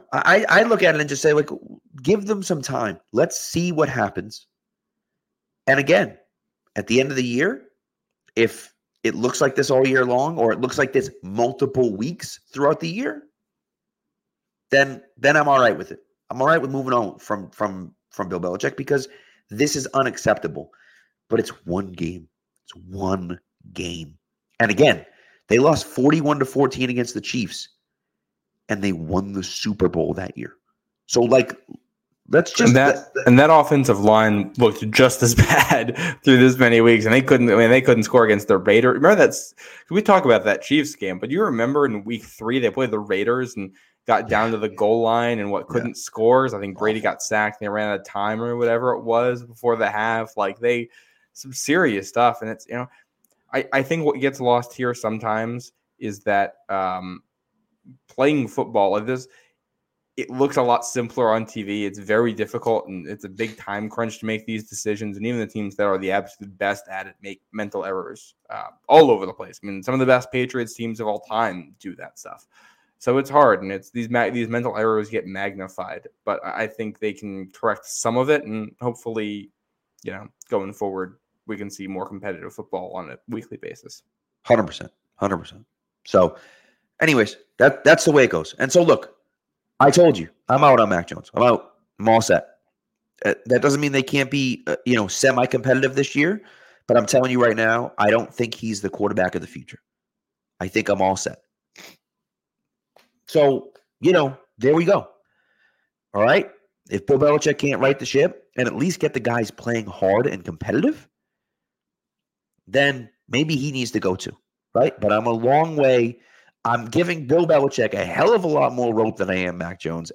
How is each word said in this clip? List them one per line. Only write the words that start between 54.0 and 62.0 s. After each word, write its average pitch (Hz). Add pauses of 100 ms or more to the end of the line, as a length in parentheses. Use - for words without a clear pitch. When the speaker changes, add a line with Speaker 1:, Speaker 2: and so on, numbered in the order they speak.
Speaker 2:
what 143
gets 135
lost 120
here 123
sometimes 113 (260)
is 101
that, 101 (140)
um, 92 (840)
playing 139
football 104
like 107
this, 127 (880)
it -
looks 139
a 135
lot 120
simpler 120
on 113
T 110
V. 101
It's 101
very 107